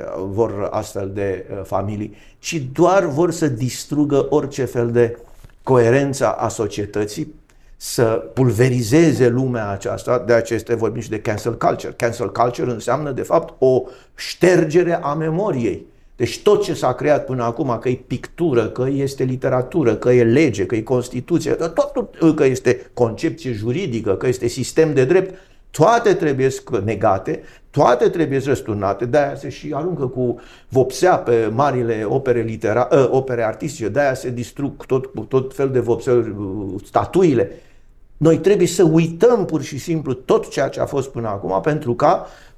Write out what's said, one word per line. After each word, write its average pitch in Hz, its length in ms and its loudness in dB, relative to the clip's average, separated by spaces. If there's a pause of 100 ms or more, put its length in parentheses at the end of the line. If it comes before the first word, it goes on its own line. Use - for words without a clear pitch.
(300)
vor 101 420 -2
astfel 101 420 -6
de, 98 380 -4
uh, 101 120 -8
familii, 101 520 -6 (240)
ci 165 220 -6 (120)
doar 175 320 4
vor 160 260 2
să 165 160 0
distrugă 139 840 0
orice 139 360 0
fel 120 260 -2
de 117 260 2 (460)
coerență 127 680 4
a - 160 -4
societății, 104 880 -4 (440)
să - 260 -2 (300)
pulverizeze 123 960 4
lumea 120 400 -2
aceasta. 107 560 -4
De 113 80 4
aceea 113 260 2
este, 117 160 -2
vorbim 113 260 -2
și 104 80 -14
de 107 100 -4
cancel 110 380 -4
culture. - 400 0
Cancel 117 340 -2
culture 123 400 0
înseamnă, 127 400 -4
de 120 100 -6
fapt, - 360 0
o 127 260 4 (320)
ștergere 170 880 2
a 143 120 -4
memoriei. 156 720 -2 (300)
Deci - 260 -4
tot 202 220 2
ce 170 100 -4
s-a 131 200 -2
creat 143 320 0
până 127 180 -4
acum, 117 380 -2
că 127 80 -2
e 123 180 -2
pictură, 127 600 -2
că 123 260 -4
este 139 300 -2
literatură, 127 720 0
că 123 160 2
e 123 120 6
lege, 113 420 4
că 117 100 -2
e 113 60 0
Constituție, 123 720 -2
tot, 277 400 0
tot, 165 440 2
că 151 100 2
este 127 480 0
concepție 123 580 -2
juridică, 113 640 -2
că 135 120 -4
este 123 200 -2
sistem 151 460 0
de 131 120 4
drept, 180 340 2 (320)
toate 220 420 4
trebuie 135 360 0 (340)
negate, 104 580 -2 (300)
toate 202 380 4
trebuie 139 360 0
răsturnate, 104 600 -2
de-aia 139 300 0
se 135 140 -12
și 147 260 -12
aruncă 143 320 -4
cu 123 320 -2 (300)
vopsea 165 480 2
pe 113 360 2
marile 117 540 0
opere 120 340 0
litera-, 110 500 -2
ă, 135 200 4
opere 127 320 0
artistice, 113 460 -6
de-aia 135 240 0
se 127 160 -8
distrug 123 560 -8
tot, 131 420 -4
tot 135 260 -6
fel 139 160 -2
de 127 100 0
vopseli, 113 560 0 (500)
statuile. 127 680 2 (640)
Noi 160 200 4
trebuie 180 300 2
să - 160 2
uităm 170 600 4
pur 156 160 -2
și 135 180 -10
simplu 151 340 -4
tot 214 360 0
ceea 139 180 -2
ce - 120 -8
a 127 60 -2
fost 135 240 -4
până 117 180 -6
acum, 101 340 -2
pentru 147 320 -2
ca, 151 340 2 (300)